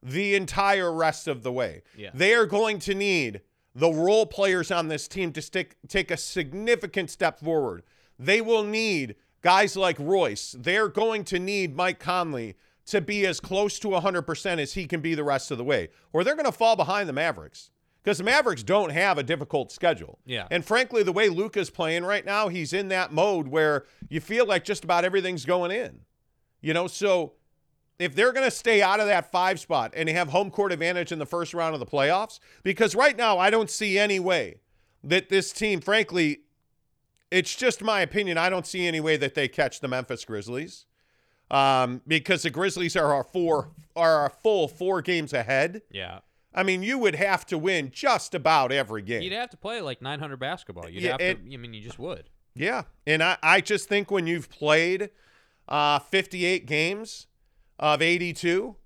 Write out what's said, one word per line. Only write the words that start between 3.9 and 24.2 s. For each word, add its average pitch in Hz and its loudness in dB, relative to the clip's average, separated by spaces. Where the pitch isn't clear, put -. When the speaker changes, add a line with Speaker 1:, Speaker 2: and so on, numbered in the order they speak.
Speaker 1:
role 190 4
players 190 0
on 170 0
this 151 -6
team 180 -6
to 151 -10
stick, 185 -8
take 190 -2
a 170 -4
significant 190 -4
step - -2
forward. 143 -2
They 190 2
will 220 2
need 208 -2
guys 190 4
like 185 0
Royce. 143 -2
They're 190 0
going 220 0
to 190 -2
need 185 -4
Mike 180 -2
Conley 151 -4
to 202 0
be 202 -2
as 180 0
close 196 -2
to 202 -2
a 180 2
hundred 180 0
percent 165 -4
as 139 -4
he 180 -8
can 170 -4
be 165 -2
the 151 -2
rest 143 -2
of 127 -6
the 120 -4
way, 120 0
or 170 2
they're 269 2
gonna 302 0
fall 226 4
behind 185 -2
the 147 -6
Mavericks. 131 -4
'Cause 196 2
the 180 -4
Mavericks 233 4
don't 180 2
have 170 2
a 143 -2
difficult 139 -2
schedule. - -2
Speaker 2:
Yeah. 117 -6
Speaker 1:
And 170 -2
frankly, 233 2
the 185 0
way 208 4
Luka's 185 -2
playing 170 -2
right 196 -2
now, 202 0
he's 170 -6
in 190 -2
that 185 -2
mode 165 2
where 151 2
you 156 -4